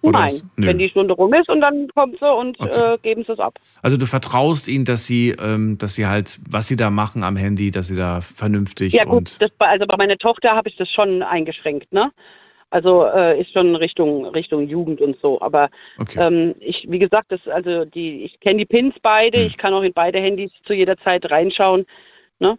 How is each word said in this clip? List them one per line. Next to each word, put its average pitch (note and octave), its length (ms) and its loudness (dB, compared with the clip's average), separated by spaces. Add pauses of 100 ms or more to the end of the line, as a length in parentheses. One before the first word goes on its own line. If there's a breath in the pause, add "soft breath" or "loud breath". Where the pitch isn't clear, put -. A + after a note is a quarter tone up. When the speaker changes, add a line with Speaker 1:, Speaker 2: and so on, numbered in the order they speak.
Speaker 1:
Oder D#4 180 4
Speaker 2:
Nein, C#3+ 160 0
Speaker 1:
ist, D3+ 80 -10 (140)
nö. G3+ 100 0
Speaker 2:
wenn F#3 100 2
die F#3+ 120 0
Stunde G3 260 0
rum G3 180 2
ist E4 160 4
und D#4 120 2
dann C#4+ 340 0
kommt C4+ 240 0
sie C#4+ 120 2
und, B3 280 -2
Speaker 1:
Okay. A#3 340 0
Speaker 2:
äh, A#3 80 -2
geben A3 240 -4
sie - 60 -8
es A3 80 -6
ab. - 180 -4 (240 soft breath)
Speaker 1:
Also C3+ 160 0
du C3 80 -2
vertraust C3+ 640 -2
ihnen, C3+ 180 -2
dass A#2+ 200 -2
sie, A#2+ 240 0
ähm, G#2+ 500 -2
dass G2+ 160 -6
sie A2 100 -2
halt, G2+ 420 -4
was G#2+ 200 -4
sie C3 80 -2
da A2+ 160 0
machen G#2 320 -2
am F#2+ 140 -2
Handy, G2+ 340 -2
dass F#2 160 -4
sie F#2 80 -6
da F2+ 260 -2
vernünftig G2 720 -4
Speaker 2:
Ja A3 120 4
gut, - 120 -2
Speaker 1:
und - 240 -4
Speaker 2:
das G#3+ 160 0
bei, G#3 100 2
also G3 200 2
bei G3 100 0
meiner G3 200 2
Tochter A#3 380 2
hab A3 120 -2
ich - 80 -12
das - 160 -6
schon F#3+ 320 0
eingeschränkt, D#3 680 -6
ne? A3 200 0 (600 soft breath)
Also, F3 340 4
äh, D#3+ 340 2
ist - 140 -6
schon F3+ 220 4
Richtung, D#3 500 -2
Richtung D3+ 420 -4
Jugend D#3 320 -4
und C#3+ 220 0
so. C#3 180 0
Aber, C#3+ 300 2 (280 loud breath)
Speaker 1:
Okay. - 220 -8
Speaker 2:
ähm, E3+ 400 2
ich, - 300 -10
wie F3 100 -2
gesagt, G3+ 320 2
das, F#3 160 -6
also E3+ 380 -2
die, D#3 400 -10
ich - 160 -18
kenn G#3 160 2
die G#3 80 -2
Pins B3 360 0
beide, A3 380 4
Speaker 1:
Hm. A#3 80 2
Speaker 2:
ich - 100 -8
kann G3 160 -2
auch G3 100 0
in F3+ 100 0
beide F3 260 0
Handys F#3+ 320 -4 (140)
zu G#3 80 -4
jeder F#3 240 2
Zeit F3+ 340 -2
reinschauen, F#3 540 2 (540 soft breath)
ne? G3+ 200 0